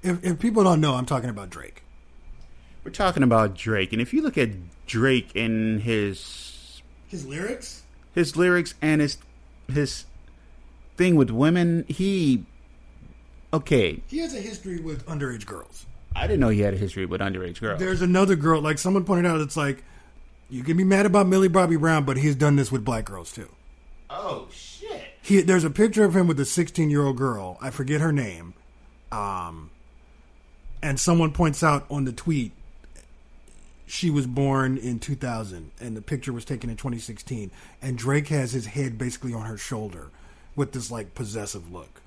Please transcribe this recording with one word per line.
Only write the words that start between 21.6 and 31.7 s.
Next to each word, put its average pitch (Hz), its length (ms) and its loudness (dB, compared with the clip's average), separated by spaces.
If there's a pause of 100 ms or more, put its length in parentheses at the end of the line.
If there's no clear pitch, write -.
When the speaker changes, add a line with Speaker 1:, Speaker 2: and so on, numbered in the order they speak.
Speaker 1:
Brown, 156 300 4
but 135 120 0
he's 147 180 2
done 147 200 4
this 139 160 2
with 120 140 -2
black 113 200 -2
girls, 92 280 -12
too. - 160 -14 (600)
Speaker 2:
Oh, - 420 -8
shit. - 520 -14 (180)
Speaker 1:
He, 196 200 6
there's 175 240 4
a 160 40 0
picture 208 360 4
of 175 100 2
him 185 100 6
with 151 140 2
a 139 60 0
sixteen-year-old 147 720 0
girl. 104 440 -4
I 131 80 -6
forget 139 300 -2
her 160 140 2
name. 90 400 -4 (580)
Um, 87 600 -8 (1080)
and 139 160 -2
someone 165 360 2
points 156 300 2
out 147 280 2